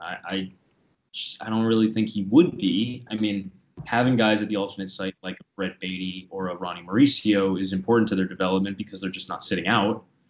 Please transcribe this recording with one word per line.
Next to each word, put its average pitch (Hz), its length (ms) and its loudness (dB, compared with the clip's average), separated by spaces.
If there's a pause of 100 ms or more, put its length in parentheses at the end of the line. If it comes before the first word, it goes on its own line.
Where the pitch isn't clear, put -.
I, 85 240 -10
I 95 280 -6 (600)
just, - 300 -12
I 110 80 -8
don't 110 160 0
really 110 260 4
think 110 160 0
he 104 160 -4
would 131 320 4
be. 127 540 -2
I 110 60 -4
mean, 101 340 -2 (340)
having 123 320 2
guys 107 240 4
at 104 80 -4
the 104 80 -2
alternate 98 320 -6
site 95 340 -8
like 92 140 -10 (180)
Brett 92 260 -6
Baty 92 500 -8
or 95 180 -6
a 90 80 -6
Ronnie 87 260 -8
Mauricio 98 800 4
is 95 140 -2
important 110 340 4
to 104 60 0
their 95 120 2
development 95 520 0
because 98 240 -10
they're 95 80 -4
just 95 180 -10
not 87 160 -8
sitting 85 220 -4
out. 107 360 2 (280)